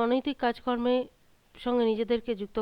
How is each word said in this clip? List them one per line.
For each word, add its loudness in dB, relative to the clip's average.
অনৈতিক 0
কাজকর্মে 0
সঙ্গে 0
নিজেদেরকে 0
যুক্ত -6